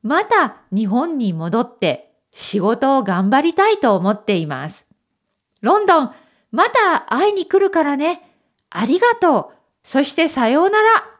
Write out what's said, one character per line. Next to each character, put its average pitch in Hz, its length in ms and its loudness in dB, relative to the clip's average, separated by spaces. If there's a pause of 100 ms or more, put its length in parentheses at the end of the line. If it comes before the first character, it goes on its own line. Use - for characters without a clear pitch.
ま 294 220 -2
た 359 320 0 (140)
日 208 160 -2
本 285 300 -2
に 208 160 -2
戻 165 280 -2
っ - 160 -8
て - 360 -4 (180)
仕 - 280 -6
事 240 380 0
を 254 60 0
頑 190 260 -2
張 269 120 4
り 330 120 0
た 392 160 2
い 415 80 2
と 233 180 2
思 185 160 0
っ 208 120 -6
て 202 120 -2
い 165 120 -4
ま 143 220 -8
す。 - 160 -20 (760)
ロ 339 180 2
ン 415 60 -2
ド 330 180 4
ン、 - 80 -8 (400)
ま 349 180 0
た 403 440 0
会 370 180 2
い - 20 -4
に 370 120 -4
来 392 140 0
る 392 120 0
か 330 120 0
ら 285 140 -2
ね。 330 240 -4 (480)
あ 190 160 -4
り 311 140 0
が 466 160 2
と 330 380 0
う。 - 40 -20 (260)
そ 277 200 -2
し 277 120 -6
て 330 120 0
さ 247 220 0
よ 302 160 2
う 392 40 2
な 427 120 2
ら。 453 240 2 (140)